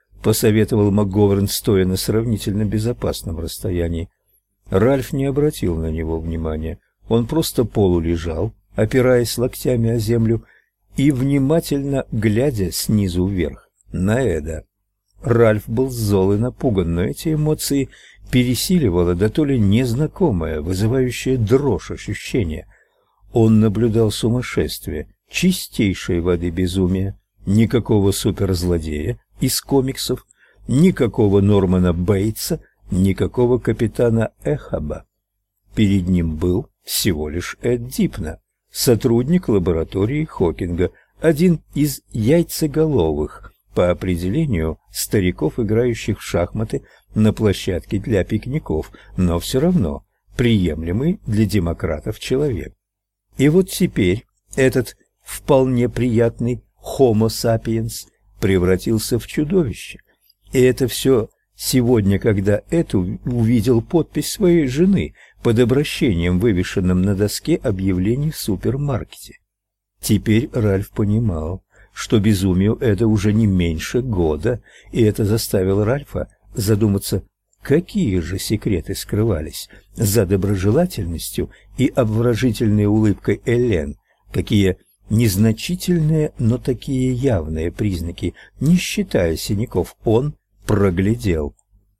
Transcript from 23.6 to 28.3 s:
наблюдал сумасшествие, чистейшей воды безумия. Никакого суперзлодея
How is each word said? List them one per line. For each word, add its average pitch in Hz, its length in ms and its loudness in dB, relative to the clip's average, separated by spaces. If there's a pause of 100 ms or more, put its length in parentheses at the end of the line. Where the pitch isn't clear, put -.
наблюдал 110 500 2
сумасшествие, 95 1040 -4 (160)
чистейшей 110 880 -2
воды 87 320 0
безумия. 92 680 -2 (300)
Никакого 104 640 2
суперзлодея 87 1080 -2 (200)